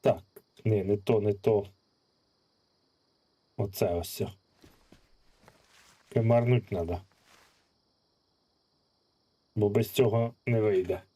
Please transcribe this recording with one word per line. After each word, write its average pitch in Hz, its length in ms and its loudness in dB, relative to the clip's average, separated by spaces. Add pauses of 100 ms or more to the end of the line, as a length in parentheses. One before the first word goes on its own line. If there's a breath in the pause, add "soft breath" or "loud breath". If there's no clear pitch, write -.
Так, - 220 0 (420)
ні, 107 180 2
не 101 140 0
то, 107 240 0
не 104 120 0
то. 104 340 0 (1900)
Оце 101 360 -2
ось. - 280 -6 (1900 soft breath)
Кемарнуть 120 640 2
надо. 87 300 -4 (2500 soft breath)
Бо 104 140 2
без 120 220 0
цього 117 420 0 (120)
не 117 160 0
вийде. 92 420 0 (120)